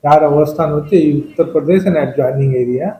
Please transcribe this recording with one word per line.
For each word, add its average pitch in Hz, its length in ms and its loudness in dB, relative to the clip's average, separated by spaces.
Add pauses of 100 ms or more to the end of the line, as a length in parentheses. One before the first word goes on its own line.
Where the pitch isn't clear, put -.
যার 151 180 4 (100)
অবস্থান 151 440 0
হচ্ছে 151 200 -2 (100)
এই 151 60 2 (100)
উত্তরপ্রদেশ 170 680 -2
and 170 160 0
adjoining 135 480 -2 (120)
area। 127 240 -4 (120)